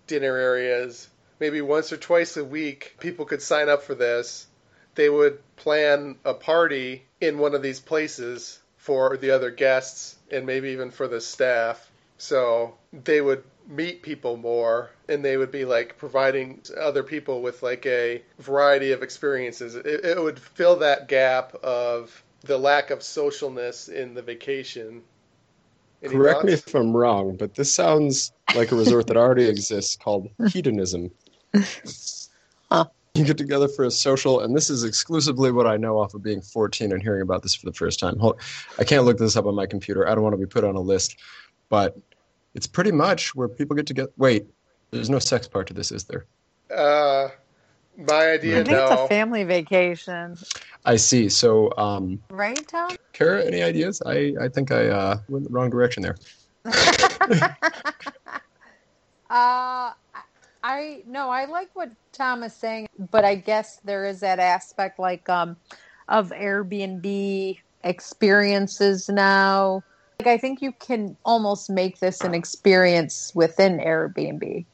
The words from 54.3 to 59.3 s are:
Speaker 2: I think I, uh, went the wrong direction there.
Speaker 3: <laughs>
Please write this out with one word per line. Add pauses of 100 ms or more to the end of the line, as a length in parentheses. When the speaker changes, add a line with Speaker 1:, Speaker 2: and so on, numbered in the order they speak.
Speaker 2:
I
think
I,
uh, (100)
went
the
wrong
direction
there. (480)
Speaker 3:
<laughs> (1700)